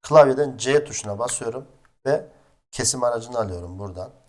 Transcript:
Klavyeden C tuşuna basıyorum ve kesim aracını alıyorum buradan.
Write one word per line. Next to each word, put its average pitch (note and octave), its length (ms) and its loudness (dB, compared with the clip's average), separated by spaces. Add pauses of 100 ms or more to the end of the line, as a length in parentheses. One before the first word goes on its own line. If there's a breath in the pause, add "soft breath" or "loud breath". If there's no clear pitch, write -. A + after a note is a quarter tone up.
Klavyeden C#3 560 6
C C#3 260 2
tuşuna G#2+ 360 -10
basıyorum B2 480 -6 (380)
ve C#3+ 260 0 (400 soft breath)
kesim A#2+ 320 -2
aracını A#2+ 360 -2
alıyorum F2+ 400 -6
buradan. F#2+ 340 -12 (160)